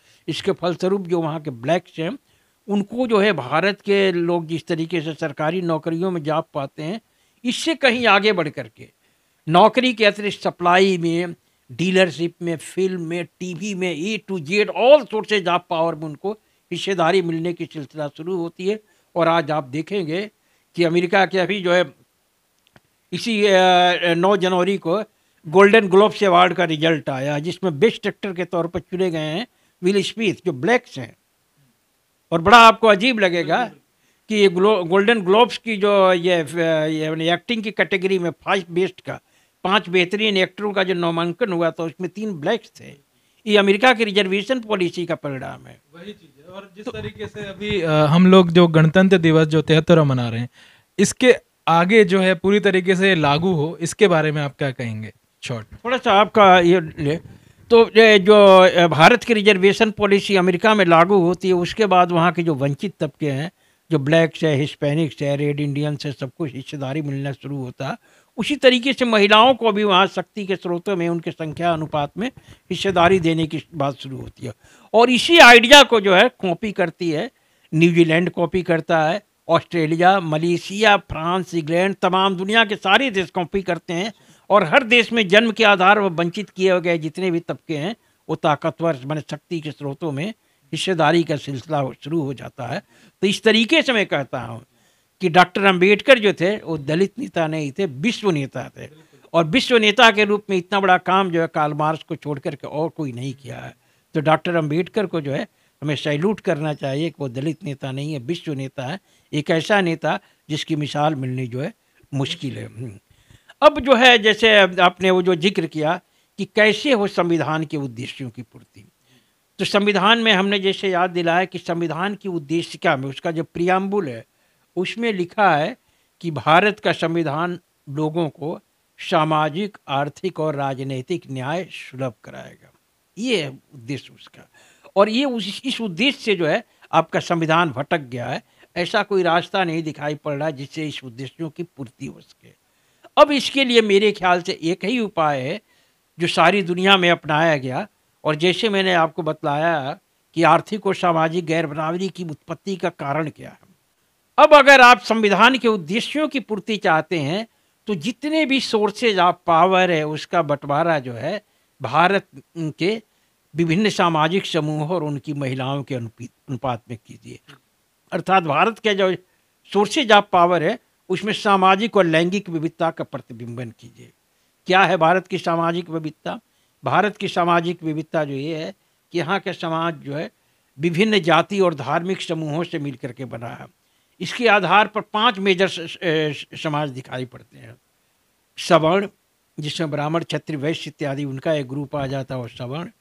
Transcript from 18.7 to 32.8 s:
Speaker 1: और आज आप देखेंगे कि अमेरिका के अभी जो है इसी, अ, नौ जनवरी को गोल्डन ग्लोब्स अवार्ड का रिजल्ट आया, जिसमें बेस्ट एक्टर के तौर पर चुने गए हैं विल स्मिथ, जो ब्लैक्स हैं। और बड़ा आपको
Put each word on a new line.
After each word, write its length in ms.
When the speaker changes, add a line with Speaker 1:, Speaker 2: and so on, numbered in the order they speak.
Speaker 1:
और 120
आज 220
आप 140
देखेंगे 640
कि 100
अमेरिका 420
के 120
अभी 220
जो 120
है 220
इसी, 340
अ, 80
नौ 220
जनवरी 420
को 240
गोल्डन 400
ग्लोब्स 360
अवार्ड 300
का 100
रिजल्ट 460
आया, 280
जिसमें 400
बेस्ट 280
एक्टर 260
के 120
तौर 220
पर 140
चुने 300
गए 80
हैं 280
विल 200
स्मिथ, 320
जो 60
ब्लैक्स 460
हैं। 180
और 80
बड़ा 180
आपको 280